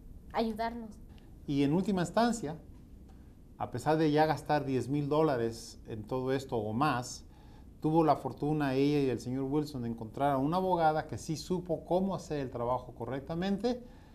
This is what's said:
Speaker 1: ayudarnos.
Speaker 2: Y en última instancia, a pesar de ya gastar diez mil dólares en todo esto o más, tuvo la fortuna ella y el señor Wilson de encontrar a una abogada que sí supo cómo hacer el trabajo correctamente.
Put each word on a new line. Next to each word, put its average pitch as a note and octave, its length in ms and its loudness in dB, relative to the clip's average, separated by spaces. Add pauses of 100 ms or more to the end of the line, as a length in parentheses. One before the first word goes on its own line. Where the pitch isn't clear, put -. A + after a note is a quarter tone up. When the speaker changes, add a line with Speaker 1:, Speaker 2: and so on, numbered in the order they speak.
(320)
Speaker 1:
ayudarnos. A3+ 580 -4 (560)
Speaker 2:
Y C#3+ 160 2
en C#3 100 4
última F#3 300 2
instancia, G#3+ 540 0 (1000)
a G#2+ 120 -6
pesar D3 260 2
de D#3 140 6
ya D3+ 160 6
gastar D3 380 0
diez B2+ 240 0
mil C#3+ 200 0
dólares C3+ 800 2
en A2 160 -8
todo C3 300 0
esto C3+ 240 0
o G#2+ 160 0
más, B2 520 0 (560)
tuvo D#3+ 220 6
la C#3+ 140 6
fortuna C#3+ 580 0
ella C#3+ 260 4
y C3+ 100 4
el A#2 100 0
señor B2+ 240 -4
Wilson D3 380 -2
de A#2 60 -4
encontrar A#2 440 0
a C3+ 60 2
una D3 180 2
abogada E3 500 2
que A2+ 100 -8
sí D#3 200 -6
supo F3+ 480 -4
cómo F#3 320 0
hacer D3 240 -6
el B2+ 100 -4
trabajo B2 440 -4
correctamente. F3 920 -4 (300)